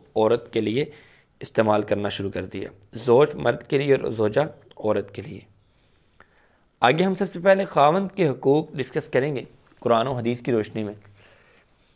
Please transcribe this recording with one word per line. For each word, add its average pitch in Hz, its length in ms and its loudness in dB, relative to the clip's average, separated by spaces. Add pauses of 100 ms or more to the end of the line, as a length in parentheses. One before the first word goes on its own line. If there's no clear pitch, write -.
(160)
औरत 110 360 2
के 113 80 0
लिए 123 300 -2 (500)
इस्तेमाल 107 420 0
करना 101 260 -2
शुरू 98 220 -6
कर 95 140 -8
दिया। 98 260 -12 (280)
ज़ौज 131 380 4
मर्द - 260 -2
के 143 160 -2
लिए 139 180 2
और - 160 -2
ज़ौजा 110 340 0 (340)
औरत 104 340 -2
के 101 80 -14
लिए। - 240 -16 (1400)
आगे 151 220 4
हम 190 100 0
सबसे 180 240 -6
पहले 190 280 4
खावंद 165 460 2
के 165 140 0
हकूक़ 143 500 0
डिस्कस 139 320 -8
करेंगे 135 380 -2 (360)
कुरान 117 260 2
और 131 100 -4
हदीस 120 220 -4
की 123 120 -4
रोशनी 110 320 -2
में। 104 100 -10 (1000)